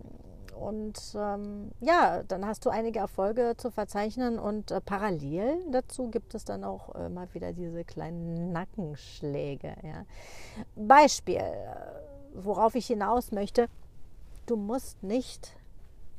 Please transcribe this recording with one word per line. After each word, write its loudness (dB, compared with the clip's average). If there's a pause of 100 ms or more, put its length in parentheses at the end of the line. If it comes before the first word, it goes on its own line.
(560)
Und, -6 (160)
ähm, -4
ja, 6
dann -2
hast 0
du 4
einige 0
Erfolge 2
zu -4
verzeichnen 0
und, -2
äh, 2
parallel 0 (140)
dazu 0
gibt -4
es -8
dann -6
auch, -8
äh, -6
mal -6
wieder -6
diese -6
kleinen -4
Nackenschläge. -6
Ja. -10 (720)
Beispiel, 10
äh, -2 (800)
worauf 4
ich -2
hinaus 2
möchte, 4 (800)
du 4
musst -4
nicht -4 (640)